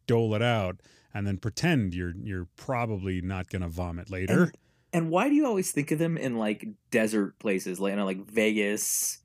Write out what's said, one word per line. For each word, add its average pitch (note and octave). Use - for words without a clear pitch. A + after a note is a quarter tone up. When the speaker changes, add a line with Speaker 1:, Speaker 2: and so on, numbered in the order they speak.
Speaker 1:
dole A#2
it G#2+
out G#2
and G2+
then G2
pretend A2+
you're, F2
you're F#2
probably G#2
not F#2
gonna F2+
vomit F2
later. F#2
Speaker 2:
And, E3
and E3
why F#3
do D4
you D4
always F#3+
think C#3+
of D#3
them E3
in, B2
like, G#2+
desert G#2+
places, F#2+
like, G2
you G2
know, G2+
like F#2+
Vegas? G#2+